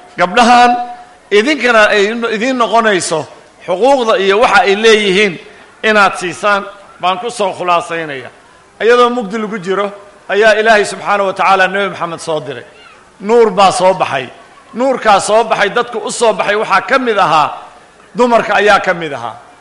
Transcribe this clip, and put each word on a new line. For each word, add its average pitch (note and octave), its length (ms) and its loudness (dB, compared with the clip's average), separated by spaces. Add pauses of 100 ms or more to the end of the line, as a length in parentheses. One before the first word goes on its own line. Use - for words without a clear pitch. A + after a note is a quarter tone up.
(180)
gabdhahan, A#3+ 540 4 (600)
idinkana A#3 500 2 (140)
ay G3+ 80 2 (320)
idiin B3+ 220 -2
noqonayso G#3 640 0 (460)
xuquuqda A3+ 540 0
iyo G3 200 2
waxa G3 220 4
ay G3 140 2
leeyihiin G#3 580 2 (500)
inaad G#3 360 2
siisaan G3 440 -2 (380)
baan F3+ 180 -2
ku A#3+ 100 -8
soo G3 240 -4
khulaasaynayaa. E3 800 -4 (500)
Iyadoo A#3+ 280 4
mugdi A#3 280 -6
lagu G#3+ 220 -6
jiro F#3+ 320 -4 (380)
ayaa G#3+ 300 4
Ilaahay G#3+ 260 2
subxaanahu F#3+ 440 -4
wa F#3 40 -4
tacaala F#3 340 2
Nabi G3 220 -4
Maxamed E3 300 -10
soo D#3 200 -6
diray. C3+ 260 -12 (560)
Nuur A3 300 4
baa F#3 200 2
soo F#3 220 2
baxay. C3 340 -4 (460)
Nuurkaa A3 460 0
soo G#3+ 240 2
baxay, G3+ 260 -2
dadku - 280 -4
u A#3+ 140 -8
soo A3 220 0
baxay G3+ 220 -2
waxaa G3 260 0
ka C4 180 -2
mid A#3 180 -2
ahaa, D#3 320 2 (680)
dumarka A3 400 2
ayaa G3+ 240 4
ka F#3+ 140 -2
mid D#3+ 200 -8
ahaa. A#2 220 -10 (260)